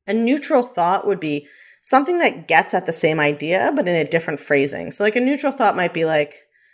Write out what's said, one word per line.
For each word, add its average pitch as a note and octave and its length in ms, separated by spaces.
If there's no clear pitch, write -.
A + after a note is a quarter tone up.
A G3+ 60
neutral B3 500
thought F#3 440
would F#3 120
be D3 280
something C#4+ 360
that A#3 300
gets E3 260
at F#3 140
the E3 60
same D#3 260
idea, D3+ 560
but F3+ 120
in F3 80
a D3 140
different E3 300
phrasing. C#3+ 500
So, G3+ 140
like, G#3+ 120
a B3 60
neutral C#4 300
thought G#3+ 240
might F3 180
be D#3+ 100
like, D#3 380